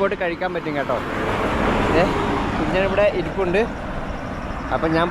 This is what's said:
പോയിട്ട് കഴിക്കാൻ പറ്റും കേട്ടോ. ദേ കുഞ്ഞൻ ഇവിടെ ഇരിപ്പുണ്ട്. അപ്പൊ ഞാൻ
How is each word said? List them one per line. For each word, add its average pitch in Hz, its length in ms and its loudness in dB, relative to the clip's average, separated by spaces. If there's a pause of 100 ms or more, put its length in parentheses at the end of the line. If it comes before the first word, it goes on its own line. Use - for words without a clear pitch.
പോയിട്ട് 196 240 0
കഴിക്കാൻ 180 300 -2
പറ്റും 156 260 -4
കേട്ടോ. 135 180 0 (1000)
ദേ 165 80 6 (540)
കുഞ്ഞൻ 165 320 2
ഇവിടെ 190 160 4 (140)
ഇരിപ്പുണ്ട്. 175 420 0 (1120)
അപ്പൊ 131 140 0
ഞാൻ 165 240 4